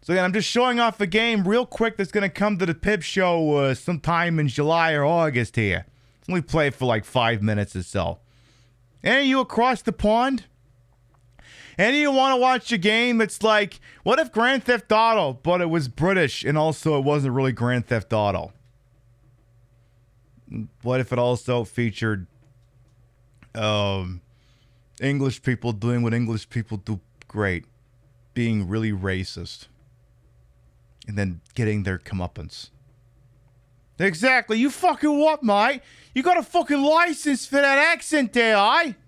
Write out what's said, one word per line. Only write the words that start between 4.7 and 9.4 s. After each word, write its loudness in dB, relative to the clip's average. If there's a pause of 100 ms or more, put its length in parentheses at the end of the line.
or 0
August 0
here. -2 (420)
Only 0
play 0
for, -6
like, 0
five 0
minutes -2
or -6
so. -4 (840)
Any 2
of 0
you 2
across 0